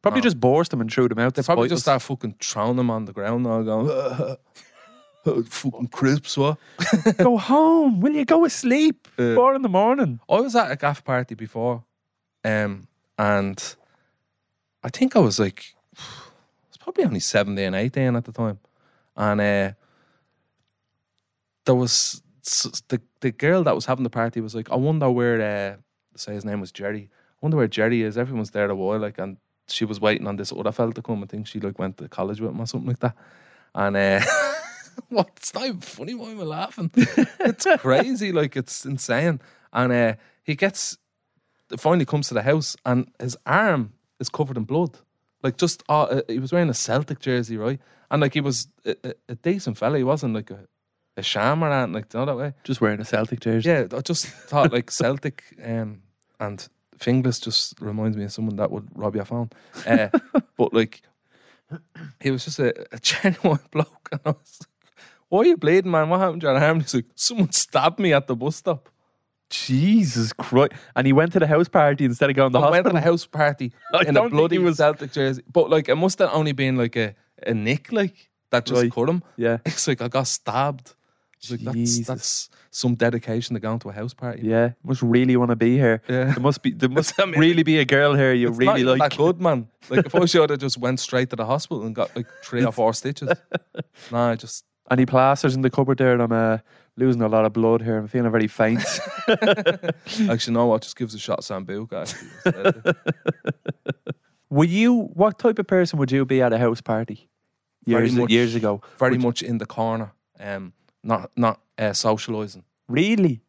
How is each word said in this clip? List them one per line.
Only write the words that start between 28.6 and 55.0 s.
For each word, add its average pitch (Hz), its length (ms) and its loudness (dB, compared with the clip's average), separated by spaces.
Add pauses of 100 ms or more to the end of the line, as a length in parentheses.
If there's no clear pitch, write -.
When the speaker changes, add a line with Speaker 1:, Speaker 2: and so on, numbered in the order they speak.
Speaker 2:
a 98 60 -2
while, 98 220 -2
like," 104 200 -8
and 95 180 -10 (320)
she - 160 -4
was 104 160 -6
waiting 107 260 0
on 101 100 -6
this 101 160 -8
other 110 200 -4
fella 117 220 -2
to 117 80 -12
come. 104 200 -8
I 98 40 -12
think 104 200 -12
she, - 140 -10
like, 98 180 -8
went 95 200 -8
to - 100 -16
college 101 320 -8
with 110 100 -6
him 107 100 -10
or 117 60 -8
something 123 220 -8
like 123 100 -4
that. 120 180 -4 (580)
And, 101 220 -2
uh, 196 240 2 (460)
<laughs> - 420 -20
what? 208 280 -2
It's - 180 -10
not 240 100 -6
even 233 160 -8
funny. 151 340 -14
Why 226 160 -14
am 214 100 -14
I 175 40 -8
laughing? 170 500 -8
Speaker 1:
<laughs> 247 460 2
Speaker 2:
It's 269 260 0 (120)
crazy. 196 540 0
Like, 147 240 0
it's - 280 -8
insane. 135 560 -2 (320)
And, 123 200 0
uh, 117 220 2 (280)
he 151 140 -4
gets, - 420 -4 (800)
finally 160 260 2
comes 147 240 -2
to 123 60 -8
the 107 80 0
house 143 420 0
and 123 240 0 (120)
his 123 160 -8 (100)
arm 147 460 0 (260)
is 123 100 -10
covered 135 280 -6
in 110 80 -4
blood. 143 340 -4 (440)
Like, 131 140 -4
just, - 320 -2
uh, 151 140 2
uh, 135 260 0
he 113 120 -4
was 127 120 -6
wearing 175 160 2
a 123 60 -2
Celtic 135 460 -4
jersey, 117 360 -4
right? 120 240 -4 (300)
And, 147 100 0
like, 139 140 0
he 151 60 0
was 135 260 -4 (180)
a, - 200 -4
a, 127 100 -10 (160)
a 120 60 -8
decent 170 420 -4
fella. 131 180 -2
He 131 80 0
wasn't, 135 300 -2
like, 107 160 -8
a, 98 80 -16 (580)
a 98 60 -10
sham 131 420 0
or 151 60 0
anything, 127 240 0
like, 107 180 -10
you 117 80 -6
know 139 60 -4
that 139 100 -4
way. 139 160 -8 (120)
Speaker 1:
Just 127 160 -4
wearing 107 200 0
a 104 40 -8
Celtic 110 360 -4
jersey. 113 300 0
Speaker 2:
Yeah, 135 160 2 (100)
I 139 40 -6
just - 260 -4
thought, 143 460 0
like, 120 180 -4
Speaker 1:
<laughs> - 100 -6